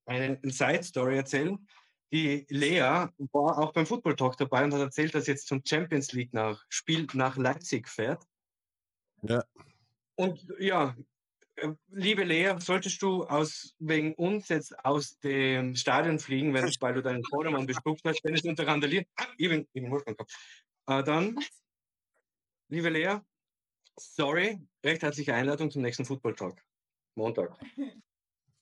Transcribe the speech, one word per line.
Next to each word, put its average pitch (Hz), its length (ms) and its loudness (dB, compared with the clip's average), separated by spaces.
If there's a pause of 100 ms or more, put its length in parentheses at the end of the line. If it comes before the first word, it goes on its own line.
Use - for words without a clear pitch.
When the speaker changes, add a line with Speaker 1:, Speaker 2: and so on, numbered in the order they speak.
Speaker 1:
eine 131 400 -2
Side-Story 135 720 0
erzählen? 143 500 0 (460)
Die 143 360 0
Lea 147 600 2 (240)
war 147 260 4
auch 156 140 2
beim 160 120 2
Football 175 320 0
Talk 127 220 2
dabei 131 260 2
und 147 80 2
hat 143 80 2
erzählt, 151 340 0
dass 143 120 0
sie 147 60 2
jetzt 143 160 -6
zum 135 180 0
Champions 156 460 0
League 123 200 -4
nach, 110 360 -2
Spiel 160 460 -2
nach 131 220 0
Leipzig 127 520 -2
fährt. 127 360 -4 (960)
Speaker 2:
Ja. 113 220 0 (680)
Speaker 1:
Und 180 260 -2 (180)
ja, 170 380 2 (600)
äh, 156 180 -6 (140)
liebe 196 360 0
Lea, 175 360 2
solltest 185 420 -2
du 185 220 0
aus, - 540 -2
wegen 156 360 0
uns 196 340 -2
jetzt 156 380 -2
aus 143 320 0
dem 131 580 0
Stadion 151 420 2
fliegen, 135 360 0
wenn, 127 100 4 (160)
weil 123 140 0
du 127 80 0
deinen 127 220 -2
Vordermann 147 420 -2
bespuckt 139 400 -2
hast, 160 180 -2
wenn 156 100 0
es 160 80 2
unter 165 240 -2
Randalieren, 147 380 2 (120)
ah, 247 100 -4 (100)
ich 180 140 0
bin, 156 240 0
ich 127 80 -4
bin 123 80 -6
Wolfgang 135 260 -4
gehabt. - 160 -14 (540)
Äh, 135 180 2
dann, 170 320 0 (1300)
liebe 170 200 0
Lea, 170 300 2 (800)
sorry, 170 680 0 (160)
recht 160 200 0
herzliche 143 320 -2
Einladung 143 360 0
zum 139 120 -2
nächsten 123 240 -2
Football 127 300 -4
Talk. 92 220 -8 (580)
Montag. 110 380 -2 (1080)